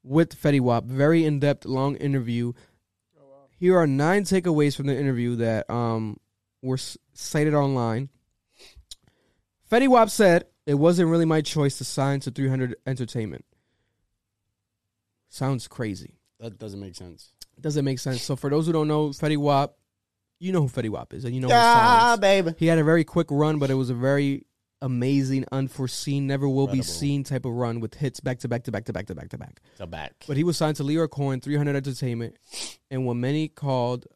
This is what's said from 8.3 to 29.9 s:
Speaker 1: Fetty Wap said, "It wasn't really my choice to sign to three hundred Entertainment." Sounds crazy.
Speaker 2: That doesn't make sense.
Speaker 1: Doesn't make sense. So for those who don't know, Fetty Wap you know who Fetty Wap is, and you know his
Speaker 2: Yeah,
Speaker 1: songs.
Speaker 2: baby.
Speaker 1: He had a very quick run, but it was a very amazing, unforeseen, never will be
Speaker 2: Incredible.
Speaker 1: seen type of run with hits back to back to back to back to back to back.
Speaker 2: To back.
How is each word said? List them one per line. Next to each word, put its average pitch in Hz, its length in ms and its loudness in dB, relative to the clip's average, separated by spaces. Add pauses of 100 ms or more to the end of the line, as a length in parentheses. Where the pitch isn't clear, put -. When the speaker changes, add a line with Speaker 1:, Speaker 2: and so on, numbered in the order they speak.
Speaker 1:
Fetty 254 180 4
Wap 226 220 6
said, 185 340 4 (200)
"It 143 100 0
wasn't 165 360 4
really 170 140 4
my 160 160 4
choice 143 380 -2
to 127 60 -10
sign 139 360 -2
to 131 100 -8
three 135 180 -2
hundred 131 280 -2 (100)
Entertainment." 117 580 -6 (1800)
Sounds 131 400 -4
crazy. 104 460 -10 (260)
Speaker 2:
That 110 180 -16
doesn't 101 220 -12
make 95 140 -14
sense. - 380 -20 (280)
Speaker 1:
Doesn't 147 240 -2
make 135 140 -4
sense. 127 240 -6
So 139 140 -6
for 143 120 -6
those 156 180 0
who 170 60 0
don't 156 160 0
know, 151 200 0
Fetty 151 280 -2
Wap 143 380 0 (640)
you 185 140 -6
know 175 100 2
who 135 60 2
Fetty 117 220 -4
Wap - 240 -10
is, 120 100 -12
and 123 100 -6
you 131 60 -4
know 127 80 -2
his 240 80 4
Speaker 2:
Yeah, 233 540 6
Speaker 1:
songs. 226 100 2
Speaker 2:
baby. 190 380 4
Speaker 1:
He 160 80 2
had 165 120 4
a 151 60 2
very 160 200 4
quick 165 260 -2
run, 151 280 2
but 139 120 0
it 131 40 2
was 131 160 0
a 123 40 -2
very 139 500 0 (380)
amazing, 131 680 0
unforeseen, 135 760 -4
never 139 220 -2
will 135 180 2
be 131 120 -2
Speaker 2:
Incredible. 123 140 -4
Speaker 1:
seen 143 320 -4
type 131 220 -6
of 120 60 -4
run 117 280 -2
with 110 140 -8
hits 139 260 -6
back 127 200 -6
to 127 80 -8
back 120 160 -4
to 120 80 -8
back 104 120 -6
to 113 80 -10
back 95 140 -8
to 90 80 -12
back 82 160 -14
to - 80 -14
back. - 220 -20 (180)
Speaker 2:
To 95 80 -12
back. 82 260 -12 (140)